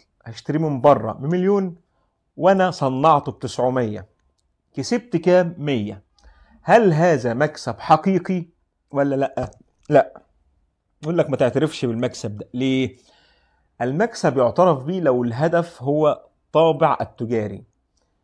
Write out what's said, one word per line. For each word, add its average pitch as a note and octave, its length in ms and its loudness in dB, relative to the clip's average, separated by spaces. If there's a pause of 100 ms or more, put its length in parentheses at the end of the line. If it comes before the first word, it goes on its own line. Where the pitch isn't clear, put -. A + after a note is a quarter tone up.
(240)
هشتريه C#3+ 340 -6
من D3 220 -4
بره A#2 320 4
بمليون، F3+ 640 -2 (600)
وأنا F#3 340 2
صنعته C#3 640 0
بتسعمية. A#2+ 760 -4 (680)
كسبت A#3 420 -4
كام؟ F3 420 2
مية. A2 440 -4 (600)
هل G3+ 300 4
هذا D3 420 2
مكسب C3+ 440 -4
حقيقي F#3 680 0 (440)
ولا C#3 240 -2
لأ؟ C3+ 360 -4 (380)
لأ. - 340 2 (800)
يقول E3 160 -4
لك D3 120 0
ما C3 60 -4
تعترفش C#3+ 480 -2
بالمكسب A#2 520 -6
ده. G2+ 180 -16
ليه؟ C3 420 -2 (840)
المكسب D3 560 -2
يعترف C3+ 460 2
بيه F3+ 160 -6
لو B2+ 240 0
الهدف E3 580 -2
هو D3 420 0 (280)
طابع D#3 480 2
التجاري. G#2+ 640 -6 (600)